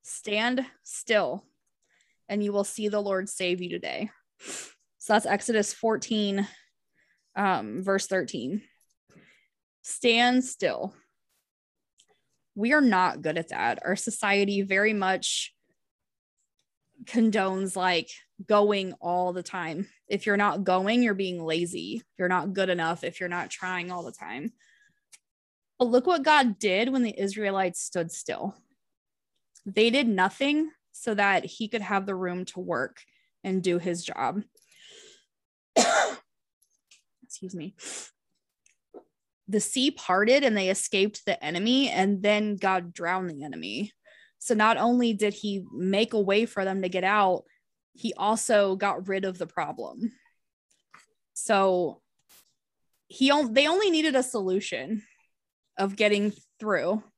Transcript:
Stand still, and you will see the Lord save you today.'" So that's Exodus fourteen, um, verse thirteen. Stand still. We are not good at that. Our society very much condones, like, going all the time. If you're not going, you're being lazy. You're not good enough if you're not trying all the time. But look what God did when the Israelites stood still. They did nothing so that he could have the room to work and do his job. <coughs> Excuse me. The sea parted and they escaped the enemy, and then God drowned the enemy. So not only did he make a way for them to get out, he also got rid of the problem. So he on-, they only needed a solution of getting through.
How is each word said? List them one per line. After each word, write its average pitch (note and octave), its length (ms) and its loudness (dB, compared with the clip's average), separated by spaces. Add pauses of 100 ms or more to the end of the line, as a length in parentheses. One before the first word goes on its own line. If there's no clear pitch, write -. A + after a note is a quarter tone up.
Stand A#3+ 600 -2 (180)
still, F#3+ 600 0 (800)
and G#3 160 -2
you G#3 80 0
will G3+ 120 2
see G#3 240 -4
the G#3 140 0
Lord G3 280 -2
save F3+ 320 -2
you F3 80 -6
today.'" F3 400 -6 (880)
So - 160 0
that's A3 120 4
Exodus G#3 480 0
fourteen, G#3 720 -2 (880)
um, E3+ 480 -2
verse G3 240 0
thirteen. F3+ 560 -4 (1160)
Stand B3 600 4
still. - 500 -4 (1600)
We A3+ 180 2
are D4+ 80 6
not F#3 400 4
good D#3 160 -2
at E3 120 -6
that. A2+ 360 -2
Our F#3 100 0
society G3+ 680 0
very G3 320 2
much F#3+ 640 -2 (1500)
condones, G3 680 0
like, F3+ 340 0 (380)
going G#3 540 4
all F3+ 320 0
the F3+ 100 -6
time. F3 440 -6 (200)
If G3+ 180 -4
you're G3+ 120 2
not G3+ 260 2
going, F#3+ 400 4
you're A3 100 2
being F#3 300 -4
lazy. F3 600 -4 (140)
You're F3+ 100 0
not F#3 260 0
good F#3+ 160 0
enough E3+ 340 -2
if E3+ 160 -8
you're F3+ 100 -6
not F3 200 -6
trying F3+ 420 -8
all F3 120 -8
the A#2+ 80 -12
time. B2 420 -12 (1300)
But B3 100 4
look B3 180 4
what E4+ 160 2
God C#4 360 4
did G#3 300 2
when C4 140 0
the A3 140 -2
Israelites G3 640 -2
stood E3+ 300 -4
still. - 440 -8 (1080)
They G#3+ 240 4
did B3+ 180 2
nothing C#4 640 2 (200)
so - 220 -6
that G3+ 320 2
he G#3+ 220 -8
could A3 140 -4
have G3 240 -2
the G3 100 -4
room F#3 300 -4
to - 140 -12
work E3+ 380 -4 (460)
and F#3+ 200 -2
do F3 160 2
his F3 240 -4
job. F3+ 400 -4 (1300)
<coughs> - 20 8 (1500)
Excuse - 320 -14
me. E3+ 200 -12 (1700)
The G3+ 120 0
sea C4+ 320 0
parted A3+ 520 4
and A#3+ 120 4
they F#3+ 140 2
escaped G3 560 0
the - 180 -2
enemy, A3 460 0
and F#3+ 320 2
then G#3 340 2
God F#3 380 -2
drowned F3+ 360 -4
the C#3+ 140 -10
enemy. A#2 480 -8 (480)
So - 160 -2
not G#3+ 220 4
only A#3+ 360 2
did G3+ 200 0
he G3+ 380 -6
make G3 420 0
a A3 60 2
way G3+ 260 4
for G#3 200 -4
them F#3+ 160 -2
to F3+ 80 -2
get F#3 140 -2
out, F#3+ 400 4 (500)
he A3 200 -6
also G#3 600 2
got F#3+ 320 -2
rid F#3+ 180 -2
of F#3 120 -6
the F3+ 80 -6
problem. D#3 640 -6 (1200)
So F#3+ 680 2 (1080)
he C4+ 220 0
on-, C#4+ 240 2
they C#4 140 4
only F#4+ 240 2
needed D#4 240 2
a B3+ 80 2
solution G3 800 -4 (760)
of G3 180 -2
getting G#3 380 2 (260)
through. G3+ 440 0 (140)